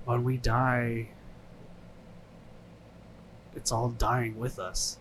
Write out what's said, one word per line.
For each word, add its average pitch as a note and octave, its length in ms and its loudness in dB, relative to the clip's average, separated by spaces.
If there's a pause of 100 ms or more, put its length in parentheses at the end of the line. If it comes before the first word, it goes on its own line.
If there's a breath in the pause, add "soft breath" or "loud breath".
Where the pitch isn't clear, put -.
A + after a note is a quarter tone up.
when B2 200 2
we B2+ 120 4
die, A#2+ 720 4 (2500)
it's C3 160 -2
all A#2 200 4
dying A#2 480 4
with B2 200 -2
us. - 420 -2